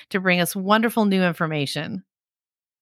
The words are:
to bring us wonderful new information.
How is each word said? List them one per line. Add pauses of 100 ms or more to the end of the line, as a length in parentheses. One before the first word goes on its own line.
to
bring
us
wonderful
new
information. (800)